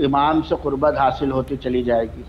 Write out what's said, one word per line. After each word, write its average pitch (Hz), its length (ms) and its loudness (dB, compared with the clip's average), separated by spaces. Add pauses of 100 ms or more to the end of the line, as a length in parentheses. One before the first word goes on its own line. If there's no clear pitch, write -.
इमाम 143 420 2
से 175 140 -2
कुर्बत 143 420 0
हासिल 135 340 0
होती 131 260 -2
चली 123 260 -2
जाएगी।" 117 460 0